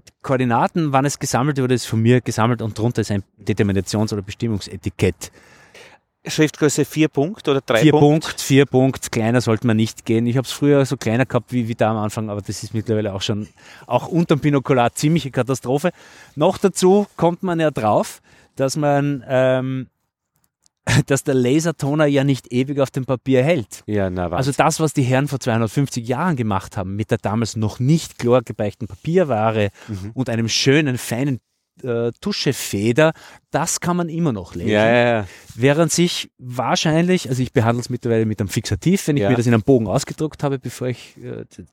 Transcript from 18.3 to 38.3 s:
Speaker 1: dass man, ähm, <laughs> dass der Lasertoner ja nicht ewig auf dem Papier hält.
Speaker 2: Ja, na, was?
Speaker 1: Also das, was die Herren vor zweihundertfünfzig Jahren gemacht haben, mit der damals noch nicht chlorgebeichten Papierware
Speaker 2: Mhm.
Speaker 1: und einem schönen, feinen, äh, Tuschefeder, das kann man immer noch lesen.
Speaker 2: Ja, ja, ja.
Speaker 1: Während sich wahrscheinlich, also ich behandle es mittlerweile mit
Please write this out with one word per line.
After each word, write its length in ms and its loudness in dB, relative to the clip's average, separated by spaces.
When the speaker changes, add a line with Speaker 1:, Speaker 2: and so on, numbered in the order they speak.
Speaker 1:
dass 200 -2
man, 520 0
ähm, 580 0
<laughs> 180 2
dass 180 0
der 120 0
Lasertoner 720 0
ja 160 2
nicht 280 -2
ewig 280 -2
auf 100 0
dem 160 -6
Papier 380 2
hält. 420 -2
Speaker 2:
Ja, 240 0
na, 220 -2
was? 160 0
Speaker 1:
Also 100 0
das, 220 2
was 140 -2
die 100 0
Herren 240 0
vor 120 -6
zweihundertfünfzig 680 -2
Jahren 300 0
gemacht 380 -4
haben, 200 -6
mit 160 -4
der 80 0
damals 360 -2
noch 240 -4
nicht 380 0
chlorgebeichten 720 0
Papierware 840 0
Speaker 2:
Mhm. 280 -10
Speaker 1:
und 140 -4
einem 200 -2
schönen, 480 2
feinen, 420 -4
äh, 380 -2
Tuschefeder, 920 0
das 300 -2
kann 160 -2
man 100 -2
immer 240 -2
noch 240 -8
lesen. 140 -4
Speaker 2:
Ja, 200 4
ja, 180 4
ja. 100 -4
Speaker 1:
Während 360 2
sich 460 -2
wahrscheinlich, 880 0
also 160 -2
ich 80 -4
behandle 300 2
es 80 -12
mittlerweile 360 0
mit 140 -4